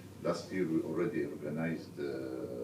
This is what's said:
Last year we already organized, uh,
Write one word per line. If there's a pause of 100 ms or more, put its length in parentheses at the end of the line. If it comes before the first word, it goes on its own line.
(240)
Last
year
we
already
organized,
uh, (600)